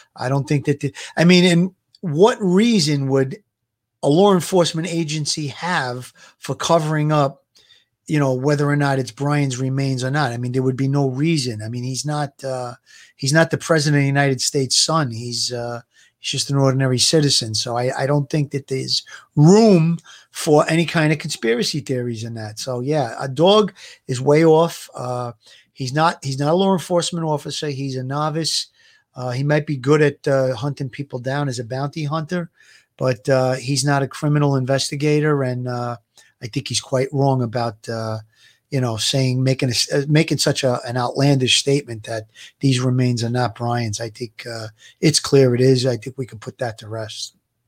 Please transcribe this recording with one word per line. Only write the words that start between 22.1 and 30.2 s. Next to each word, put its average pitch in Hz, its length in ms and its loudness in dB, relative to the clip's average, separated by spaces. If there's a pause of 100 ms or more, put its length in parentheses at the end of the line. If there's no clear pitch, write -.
in 117 120 -10
that. 107 240 -12
So 123 220 -6
yeah, 135 380 -2
a 139 80 -6
Dog 185 460 4 (320)
is 127 160 -4
way 147 240 6
off. 160 480 4
Uh, 123 380 -6 (420)
he's 127 200 -6
not, 156 300 2
he's 135 140 -6
not 147 140 0
a 170 40 4
law 190 180 2
enforcement 170 520 -2
officer. 151 440 -6
He's 135 260 -6
a 127 80 -8
novice. 151 640 -4 (480)
Uh, 127 160 -8
he 127 100 -4
might 147 240 0
be 151 120 -6
good 143 260 4
at, 143 240 -2